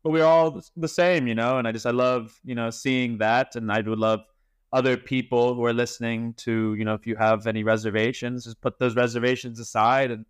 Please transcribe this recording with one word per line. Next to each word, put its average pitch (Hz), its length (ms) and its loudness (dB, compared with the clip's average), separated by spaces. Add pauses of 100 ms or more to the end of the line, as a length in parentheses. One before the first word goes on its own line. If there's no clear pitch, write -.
but 156 100 -2
we're 160 120 4
all 165 380 4 (160)
the 160 100 -4
same, 175 400 2
you 113 80 -2
know? 123 220 0
And 117 100 -2
I 110 60 -2
just, 110 120 -8
I 120 60 2
love, 123 540 0
you 127 100 -8
know, 117 140 -4
seeing 123 480 -2
that. 117 400 0
And 113 120 -6
I 107 120 0
would 110 180 -4
love 110 220 2 (500)
other 127 240 2
people 123 600 0
who 120 100 -2
are 117 80 0
listening 117 640 -4
to, 110 400 -2
you 107 100 -4
know, 110 80 -2
if 107 120 -8
you 110 120 -4
have 110 300 2
any 110 180 -2
reservations, 113 800 -2
just 113 160 -18
put - 180 -4
those 123 160 0
reservations 123 640 0
aside 120 520 2
and 110 180 -10